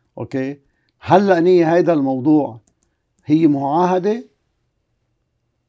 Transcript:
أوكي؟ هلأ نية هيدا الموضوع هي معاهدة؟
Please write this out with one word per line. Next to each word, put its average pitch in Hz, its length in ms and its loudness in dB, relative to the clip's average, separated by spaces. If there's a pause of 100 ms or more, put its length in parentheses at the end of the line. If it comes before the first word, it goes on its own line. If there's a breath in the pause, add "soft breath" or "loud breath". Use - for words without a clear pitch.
(180)
أوكي؟ 131 420 -8 (400)
هلأ 190 400 2
نية 170 360 2
هيدا 170 180 2
الموضوع 135 640 -2 (640)
هي 160 220 2
معاهدة؟ 175 760 -2 (1500)